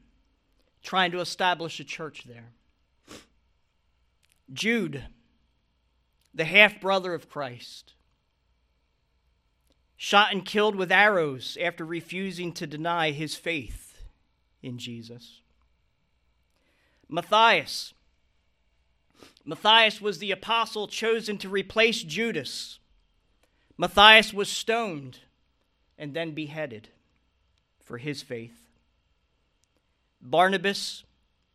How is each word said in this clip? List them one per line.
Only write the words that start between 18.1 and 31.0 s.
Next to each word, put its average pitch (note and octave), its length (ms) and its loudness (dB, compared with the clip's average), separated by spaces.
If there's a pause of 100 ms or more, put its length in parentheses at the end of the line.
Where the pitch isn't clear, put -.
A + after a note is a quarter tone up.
Matthias G#3+ 560 4
was G3 180 -4
the G3 120 -4
apostle G#3+ 560 -4
chosen A3 520 -2
to F#3+ 100 -10
replace G#3+ 540 0
Judas. E3 760 -6 (1000)
Matthias G#3 560 8
was G3 180 -4
stoned F3+ 680 -4 (800)
and D3 160 -12
then D#3+ 200 -6
beheaded D3 560 -10 (880)
for - 180 -16
his C#3+ 240 -8
faith. A#2 460 -14 (1500)
Barnabas, F#3 840 0 (520)